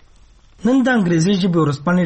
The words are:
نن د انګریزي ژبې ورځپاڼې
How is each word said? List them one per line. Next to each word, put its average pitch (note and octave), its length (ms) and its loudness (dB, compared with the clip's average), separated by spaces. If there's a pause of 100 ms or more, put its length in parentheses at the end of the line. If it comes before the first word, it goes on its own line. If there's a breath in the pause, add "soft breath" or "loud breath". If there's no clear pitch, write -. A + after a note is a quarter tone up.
(640)
نن B3+ 200 2
د - 20 0 (100)
انګریزي E3+ 360 0
ژبې F3+ 280 0
ورځپاڼې F3 440 -2